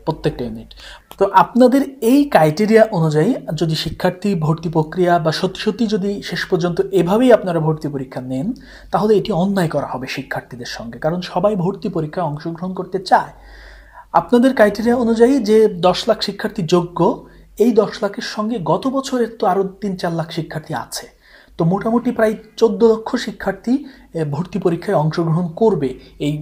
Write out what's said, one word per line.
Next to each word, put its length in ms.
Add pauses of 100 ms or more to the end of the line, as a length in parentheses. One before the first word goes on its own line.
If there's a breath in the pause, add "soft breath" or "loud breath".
প্রত্যেকটা 400
unit। 280 (440 loud breath)
তো 160
আপনাদের 480 (200)
এই 220
criteria 680
অনুযায়ী 420 (220)
যদি 200
শিক্ষার্থী 600
ভর্তি 340
প্রক্রিয়া 500
বা 120
সত্যি 300
সত্যি 260
যদি 360
শেষ 220
পর্যন্ত 360 (100)
এভাবেই 420
আপনারা 260
ভর্তি 280
পরীক্ষা 340
নেন, 320 (380 loud breath)
তাহলে 240
এটি 160
অন্যায় 360
করা 200
হবে 200
শিক্ষার্থীদের 580
সঙ্গে, 340
কারণ 220
সবাই 340
ভর্তি 340
পরীক্ষায় 380
অংশগ্রহণ 460
করতে 260
চায়। 340 (800 loud breath)
আপনাদের 420
criteria 420
অনুযায়ী 440
যে 280
দশ 400
লাখ 140
শিক্ষার্থী 420
যোগ্য, 640 (300 loud breath)
এই 140
দশ 320
লাখের 200
সঙ্গে 400
গত 240
বছরের 400 (120)
তো 80
আরও 160
তিন 320
চার 180
লাখ 180
শিক্ষার্থী 420
আছে। 340 (500 soft breath)
তো 80
মোটামুটি 460
প্রায় 240 (220)
চোদ্দ 260
লক্ষ 320
শিক্ষার্থী, 680 (280 loud breath)
এ, 120
ভর্তি 340
পরীক্ষায় 380
অংশগ্রহণ 500
করবে 520 (200 loud breath)
এই 220